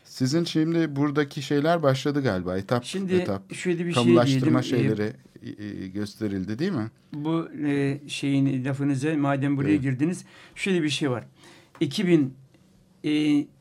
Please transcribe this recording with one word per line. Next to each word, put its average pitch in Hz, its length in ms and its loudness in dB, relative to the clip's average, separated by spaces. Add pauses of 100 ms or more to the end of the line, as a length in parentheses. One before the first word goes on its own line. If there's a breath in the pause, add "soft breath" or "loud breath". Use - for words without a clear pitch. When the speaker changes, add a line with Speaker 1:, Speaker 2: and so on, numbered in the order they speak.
Speaker 1:
Sizin 143 400 -2
şimdi 160 520 0
buradaki 143 460 0
şeyler 156 400 0
başladı 143 400 2
galiba. 92 360 0
Etap 120 260 -2
Speaker 2:
Şimdi 185 300 -4
Speaker 1:
etap. 135 400 -2
Speaker 2:
şöyle 175 320 -4
bir 175 60 -2
şey 127 100 2
Speaker 1:
Kamulaştırma 127 600 6
Speaker 2:
diyelim. 117 340 2
Speaker 1:
şeyleri, 104 160 -2 (300)
Speaker 2:
Ee, 104 220 -12
Speaker 1:
e, 95 200 -10
e, 95 40 -10
gösterildi 101 720 -6
değil 185 140 -2
mi? 113 180 -4 (220)
Speaker 2:
Bu, 160 360 -4 (180)
e, 139 420 0
şeyin 135 560 0
lafınıza 139 500 -2
madem 139 420 0
buraya 143 140 0
Speaker 1:
Evet. 151 120 4
Speaker 2:
girdiniz. 139 420 -2 (300 loud breath)
Şöyle 185 280 0
bir 151 60 0
şey 143 220 -2
var. 113 140 -4 (560 soft breath)
İki 170 260 0
bin, 151 280 4 (720)
e, 151 60 0 (500)